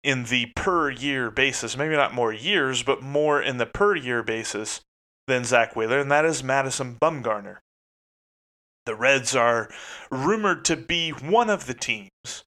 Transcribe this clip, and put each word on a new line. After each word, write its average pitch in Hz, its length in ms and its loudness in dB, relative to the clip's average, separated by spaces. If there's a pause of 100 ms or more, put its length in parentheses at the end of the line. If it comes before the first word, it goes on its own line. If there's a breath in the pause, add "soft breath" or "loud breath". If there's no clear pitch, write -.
in 131 200 0
the 117 320 -2
per 170 340 0
year 127 400 -4
basis, 123 460 0
maybe 156 180 0
not 139 200 2
more 117 180 0
years, 131 500 0
but 135 200 0
more 143 400 0
in 127 160 -2
the 117 80 0
per 202 300 2
year 123 260 -2
basis 107 580 -4 (460)
than 127 180 0
Zach 117 320 2
Wheeler, 113 220 2
and 139 120 -2
that 151 140 4
is 151 180 0
Madison 131 580 -2
Bumgarner. 113 580 -2 (1300)
The 110 80 -6
Reds 127 420 2
are 117 320 4 (420 loud breath)
rumored 175 560 0
to 165 100 2
be 165 340 -4
one 208 400 2
of - 160 0
the 127 80 -6
teams - 720 -8